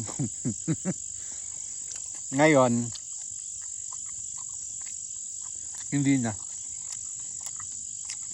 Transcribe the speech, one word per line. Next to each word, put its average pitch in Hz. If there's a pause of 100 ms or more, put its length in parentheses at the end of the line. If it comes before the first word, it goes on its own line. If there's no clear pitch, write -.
<laughs> -
Ngayon, 127 (3000)
hindi 139
na. 113 (2000)